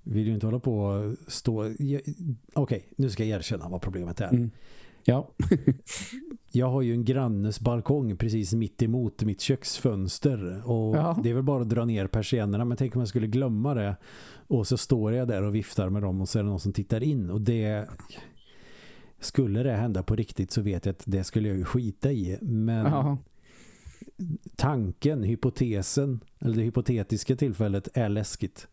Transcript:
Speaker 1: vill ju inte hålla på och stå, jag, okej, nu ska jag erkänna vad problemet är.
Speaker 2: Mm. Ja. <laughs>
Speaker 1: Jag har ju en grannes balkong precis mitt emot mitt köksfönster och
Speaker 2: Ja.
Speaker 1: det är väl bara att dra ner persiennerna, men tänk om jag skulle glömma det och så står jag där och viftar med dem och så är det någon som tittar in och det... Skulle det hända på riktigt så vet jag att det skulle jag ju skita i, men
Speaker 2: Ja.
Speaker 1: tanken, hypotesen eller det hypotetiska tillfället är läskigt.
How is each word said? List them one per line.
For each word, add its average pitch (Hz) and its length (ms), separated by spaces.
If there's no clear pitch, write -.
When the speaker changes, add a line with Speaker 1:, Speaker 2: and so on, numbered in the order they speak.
Speaker 1:
vill 107 240
ju 113 80
inte 107 120
hålla 117 140
på 117 180
och 104 380
stå, 110 500
jag, 139 220
okej, 131 420
nu 135 140
ska 107 140
jag 107 140
erkänna 87 300
vad 87 140
problemet 90 380
är. 95 80
Speaker 2:
Mm. 120 220
Ja. 127 340
<laughs> - 40
Speaker 1:
Jag 123 160
har 135 120
ju 117 120
en 117 100
grannes 110 560
balkong 120 560
precis 110 380
mitt 113 280
emot 117 420
mitt 104 160
köksfönster 101 1300
och 110 260
Speaker 2:
Ja. 165 260
Speaker 1:
det 117 80
är 117 40
väl 131 80
bara 135 200
att 113 60
dra 113 160
ner 107 220
persiennerna, 107 580
men 120 120
tänk 123 200
om 127 40
jag 113 80
skulle 110 180
glömma 123 480
det 101 220
och 117 200
så 127 100
står 110 360
jag 123 160
där 101 140
och 104 120
viftar 101 340
med 101 140
dem 95 180
och 92 80
så 117 100
är 104 40
det 101 60
någon 95 120
som 98 120
tittar 110 300
in 123 280
och 104 100
det... 107 480
Skulle 117 440
det 131 100
hända 104 300
på 107 140
riktigt 101 340
så 113 120
vet 98 240
jag 95 60
att - 140
det 95 180
skulle 107 240
jag 98 100
ju 90 60
skita 123 480
i, 95 300
men 113 440
Speaker 2:
Ja. 139 320
Speaker 1:
tanken, 131 680
hypotesen 117 1000
eller 117 160
det 113 60
hypotetiska 113 720
tillfället 101 580
är 113 140
läskigt. - 640